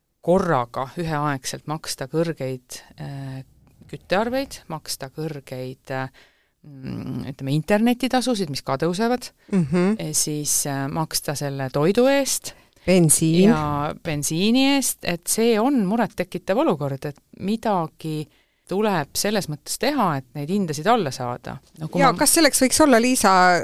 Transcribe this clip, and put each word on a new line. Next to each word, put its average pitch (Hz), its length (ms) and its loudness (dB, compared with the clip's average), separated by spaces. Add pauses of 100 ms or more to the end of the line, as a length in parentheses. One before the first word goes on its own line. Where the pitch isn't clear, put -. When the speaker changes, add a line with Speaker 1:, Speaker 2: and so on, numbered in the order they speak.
(220)
Speaker 1:
korraga 139 640 0 (100)
üheaegselt 147 720 -4
maksta 147 380 -8
kõrgeid, 139 760 -4 (180)
äh, 139 440 -10 (440)
küttearveid, 240 800 -4
maksta - 420 -10
kõrgeid, 135 800 -12
äh, 131 180 -6 (540)
mm, 131 720 -8
ütleme, 135 200 -4
internetitasusid, 233 960 0
mis 139 120 -8
ka 135 160 -2
tõusevad, 214 540 -2 (200)
Speaker 2:
Mhm. 180 480 2
Speaker 1:
e, 156 140 -8
siis, 151 540 -2
äh, 139 200 -4
maksta 156 480 -4
selle 139 380 -6
toidu 196 340 4
eest 277 460 0 (320)
Speaker 2:
Bensiin. 175 640 6
Speaker 1:
ja 147 540 0
bensiini 196 720 0
eest, 269 280 -2
et - 240 -6
see 226 320 2
on 240 260 2
murettekitav 190 720 -2
olukord, 147 480 0
et 143 120 -8 (220)
midagi 175 880 -2 (440)
tuleb 190 480 -2
selles 202 320 -2
mõttes - 300 -10
teha, 254 260 0 (140)
et - 60 -20 (100)
neid 147 160 -6
hindasid 160 340 -2
alla 208 240 2
saada. 120 460 -8 (240)
No 160 100 -8
kui 180 100 0
Speaker 2:
Ja 269 120 6
Speaker 1:
ma 175 60 -4
Speaker 2:
kas - 180 2
selleks 302 260 4
võiks 247 220 2
olla, 240 180 6
Liisa, 247 280 4 (320)